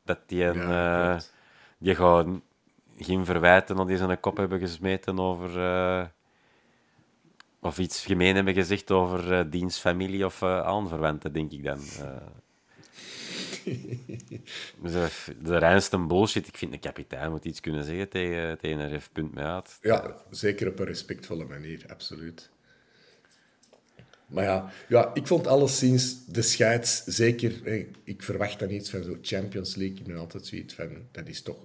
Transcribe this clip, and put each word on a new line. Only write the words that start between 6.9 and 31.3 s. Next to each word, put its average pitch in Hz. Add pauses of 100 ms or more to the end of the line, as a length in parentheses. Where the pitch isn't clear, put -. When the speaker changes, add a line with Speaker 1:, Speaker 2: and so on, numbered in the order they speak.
Speaker 1:
of 85
iets 90
gemeen 92
hebben 95
gezegd 95
over, 90
eh, 90
diens 90
familie 95
of, -
eh, 92
aanverwanten, 80
denk 78
ik 71
dan. 69 (200)
Eh. 69 (1500)
Speaker 2:
<laughs> -
Speaker 1:
Dus, 85
eh, 82 (100)
de 85
reinste 90
bullshit. 90
Ik -
vind, 65
een 71
kapitein -
moet 78
iets 80
kunnen 76
zeggen 87
tegen, 85
tegen 78
een 73
ref, 73
punt 78
mij 71
uit. 90
Speaker 2:
Ja, - (140)
zeker 104
op 95
een 95
respectvolle 85
manier, 73
absoluut. 82 (1800)
Maar 90
ja, 95 (160)
ja, 117
ik 143
vond 160
alleszins 127
de -
scheids, 113
zeker, 117
hè, 104 (160)
ik 101
verwacht 98
dan 98
iets 101
van 92
zo'n 87
Champions 95
League. 95
Ik 95
ben 85
altijd 85
zoiets -
van, 80
dat 80
is -